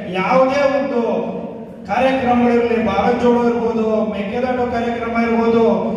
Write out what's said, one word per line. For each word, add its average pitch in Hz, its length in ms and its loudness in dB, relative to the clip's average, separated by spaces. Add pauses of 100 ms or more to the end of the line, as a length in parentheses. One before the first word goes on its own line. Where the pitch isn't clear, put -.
(120)
ಯಾವುದೇ 262 480 2 (180)
ಒಂದು 240 240 -2 (840)
ಕಾರ್ಯಕ್ರಮಗಳಿರಲಿ, 240 1000 2
ಭಾರತ್ 208 360 0
ಜೋಡೋ 240 260 4
ಇರ್ಬೋದು, 220 640 0
ಮೇಕೆದಾಟು 240 600 -2
ಕಾರ್ಯಕ್ರಮ 233 500 -2
ಇರ್ಬೋದು, 226 420 2 (320)